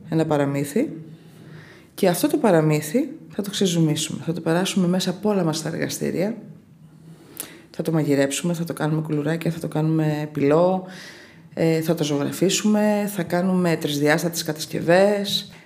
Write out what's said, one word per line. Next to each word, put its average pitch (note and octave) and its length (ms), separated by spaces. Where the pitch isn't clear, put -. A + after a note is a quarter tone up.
ένα D#3+ 180
παραμύθι, C#3+ 640
και G3 140
αυτό F3 200
το E4 80
παραμύθι E3 720
θα - 120
το G3+ 80
ξεζουμίσουμε. E3 760
Θα E3 60
το E3+ 80
περάσουμε F3 460
μέσα F3+ 240
από F3+ 180
όλα G3 160
μας D#3 180
τα D#3 60
εργαστήρια. D#3 680
Θα - 120
το D#3+ 100
μαγειρέψουμε, C#3+ 600
θα E3 100
το - 80
κάνουμε D#3 300
κουλουράκια, D#3 480
θα E3 80
το D#3+ 100
κάνουμε D#3 640
πυλό, E3+ 540
ε, E3 260
θα D#3+ 140
το D#3+ 100
ζωγραφίσουμε, G3+ 1120
θα F3+ 80
κάνουμε F3 540
τρισδιάστατες D#3+ 680
κατασκευές. G3 1080